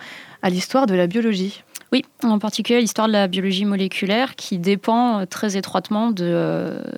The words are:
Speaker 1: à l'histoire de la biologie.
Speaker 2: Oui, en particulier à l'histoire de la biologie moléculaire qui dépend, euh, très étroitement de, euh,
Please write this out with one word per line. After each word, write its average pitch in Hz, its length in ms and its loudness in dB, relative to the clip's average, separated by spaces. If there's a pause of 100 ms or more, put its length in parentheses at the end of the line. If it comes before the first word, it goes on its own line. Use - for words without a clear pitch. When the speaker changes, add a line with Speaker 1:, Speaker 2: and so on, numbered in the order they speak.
(420)
Speaker 1:
à 185 80 2
l'histoire 247 360 2
de 196 100 2
la 175 100 4
biologie. 202 560 -2 (300)
Speaker 2:
Oui, 262 120 2 (200)
en 214 160 4
particulier 220 380 0
à - 20 4
l'histoire 220 260 0
de 220 60 2
la 202 160 4
biologie 190 360 0
moléculaire 202 720 0
qui - 240 -6
dépend, 220 600 2
euh, 185 60 -2
très 196 300 -4
étroitement 208 540 -2
de, 185 160 -2
euh, 170 560 0 (160)